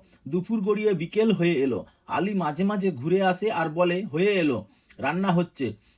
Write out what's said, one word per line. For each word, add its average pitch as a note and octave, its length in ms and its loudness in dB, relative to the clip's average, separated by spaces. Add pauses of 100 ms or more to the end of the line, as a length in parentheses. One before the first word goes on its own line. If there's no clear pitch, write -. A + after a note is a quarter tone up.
(280)
দুপুর F#3 340 -2
গড়িয়ে G#3 320 0
বিকেল G3+ 380 0
হয়ে E3+ 220 2
এলো। C3 320 0 (220)
আলী F3+ 260 -2
মাঝে E3 300 -2
মাঝে G3 280 0
ঘুরে E3 320 0
আসে F#3+ 280 0
আর E3 180 -2
বলে, F3+ 360 0
"হয়ে F3 260 0
এলো, D3 340 0 (320)
রান্না F3 340 0
হচ্ছে।" E3 420 0 (240)